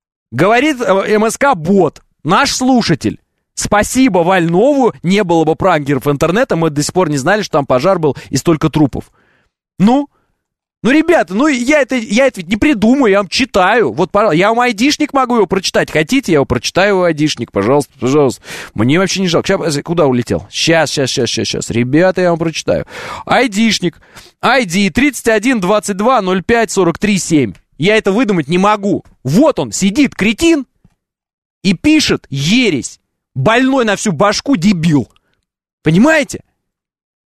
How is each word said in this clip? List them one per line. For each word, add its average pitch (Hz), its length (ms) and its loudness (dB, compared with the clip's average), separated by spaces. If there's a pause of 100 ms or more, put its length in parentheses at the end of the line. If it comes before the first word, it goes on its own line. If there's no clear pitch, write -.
(320)
говорит, 233 480 2
э, 240 60 -6
М 202 400 0
С 220 120 -4
К 269 180 0
бот, 170 480 0 (200)
наш 214 300 0
слушатель: 233 640 0 (360)
«Спасибо 208 640 0
Вольнову, 190 840 2
не 196 220 0
было 165 220 2
бы 160 100 0
пранкеров 147 520 -2
интернета, 165 480 0
мы 160 140 0
до 147 140 -2
сих - 100 -6
пор 180 160 0
не 147 80 -2
знали, 180 240 0
что - 160 -4
там 139 80 0
пожар 151 320 0
был 156 180 -2 (140)
и - 80 -4
столько - 320 0
трупов». 147 420 -2 (680)
Ну? 254 300 2 (760)
Ну, 220 80 0
ребята, 311 420 2
ну, 254 140 0
я 277 340 0
это, 262 140 -2
я 247 320 0
это 196 140 -6
ведь 156 60 -16
не 208 100 -2
придумаю, 247 520 2
я 190 80 4
вам 202 100 -2
читаю. 202 640 0
Вот, 160 200 -4
пожалуйста, 202 260 2
я 196 120 2
вам 226 100 0
айдишник 247 540 -2
могу 254 240 0
его 196 100 2
прочитать. 190 420 -2
Хотите, 180 440 -2
я - 20 4
его 139 100 2
прочитаю, 180 440 0
его 185 160 0
айдишник, 147 460 -2
пожалуйста, 123 480 0
пожалуйста. 131 440 0 (320)
Мне 127 240 2
вообще 190 220 -2
не 190 60 0
жалко. 160 200 -2
Щас, 160 300 -2
э, - 40 -6
куда 165 240 0
улетел? 120 460 -2
Щас, 160 400 0
щас, 135 180 -2
щас, 120 180 -2
щас, 101 200 -4
щас. - 240 -8
«Ребята, 151 500 0
я 180 80 2
вам 170 80 0
прочитаю». 160 480 -4 (400)
Айдишник. 208 720 -2 (420)
I 247 240 0
D 190 260 0
тридцать 262 360 -2
один 220 320 2
двадцать 202 380 -2
два 233 240 0
ноль 185 220 -2
пять 233 260 0
сорок 170 300 0
три 202 180 0
семь. 135 360 0 (260)
Я 202 180 2
это 202 140 0
выдумать 196 360 0
не 170 120 0
могу. 202 440 0 (200)
Вот 233 340 2
он 123 140 -4
сидит, 208 420 0
кретин, 277 540 0 (960)
и 190 100 2
пишет 294 560 0
ересь. 160 720 -2 (340)
Больной 247 520 0
на 202 100 0
всю 214 160 -2
башку 202 440 0
дебил. 165 540 0 (720)
Понимаете? 247 580 2 (840)